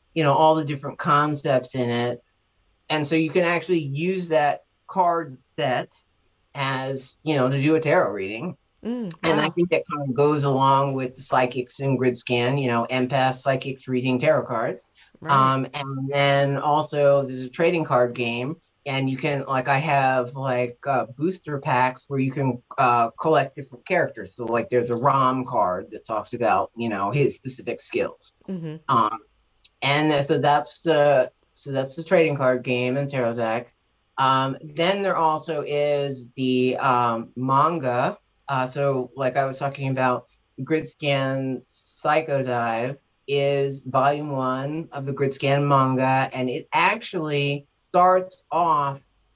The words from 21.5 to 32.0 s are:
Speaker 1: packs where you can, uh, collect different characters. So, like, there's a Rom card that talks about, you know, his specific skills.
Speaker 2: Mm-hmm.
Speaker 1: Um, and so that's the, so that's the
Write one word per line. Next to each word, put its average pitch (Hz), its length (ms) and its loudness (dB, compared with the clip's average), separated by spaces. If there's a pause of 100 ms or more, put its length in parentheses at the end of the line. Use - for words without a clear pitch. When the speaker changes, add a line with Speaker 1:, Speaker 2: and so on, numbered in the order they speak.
Speaker 1:
packs 127 500 0
where 139 100 -2
you 135 140 0
can, 131 280 -2 (160)
uh, 120 340 2
collect 151 440 0
different - 320 -16
characters. - 480 -4
So, 127 80 -10
like, 113 260 -2
there's 120 200 2
a 120 80 -2
Rom 131 480 2
card 107 460 -2
that 107 140 -16
talks 107 280 -6
about, 107 420 2
you 117 140 -4
know, 101 200 -2
his 127 260 0
specific 117 440 -10
skills. - 540 -6 (160)
Speaker 2:
Mm-hmm. 160 260 -8 (140)
Speaker 1:
Um, 110 300 0 (640)
and 143 460 2
so 147 120 2
that's - 420 2
the, 147 500 4 (220)
so - 180 -14
that's 135 240 -4
the 165 80 -10